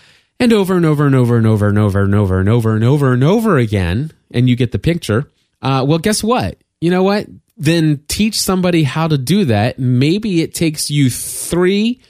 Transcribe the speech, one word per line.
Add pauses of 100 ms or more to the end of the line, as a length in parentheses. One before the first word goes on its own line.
(400)
and
over
and
over
and
over
and
over
and
over
and
over
and
over
and
over
and
over
again, (180)
and
you
get
the
picture, (340)
uh,
well,
guess
what? (220)
You
know
what? (320)
Then
teach
somebody
how
to
do
that.
Maybe
it
takes
you
three,